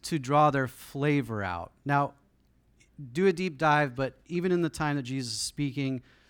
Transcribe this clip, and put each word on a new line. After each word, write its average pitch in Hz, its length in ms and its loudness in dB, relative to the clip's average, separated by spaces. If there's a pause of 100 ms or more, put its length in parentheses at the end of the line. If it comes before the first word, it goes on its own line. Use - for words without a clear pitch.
to 165 160 -4
draw 147 320 4
their 135 180 0
flavor 135 760 -2
out. 90 300 -6 (120)
Now, 143 300 0 (1000)
do 180 140 2
a 190 60 6
deep 170 260 -4
dive, 147 360 4
but 131 320 -4
even 175 260 0
in 175 100 2
the 165 80 0
time 147 260 -2
that 139 60 -2
Jesus 123 320 -6
is 107 60 -8
speaking, 135 600 -4 (280)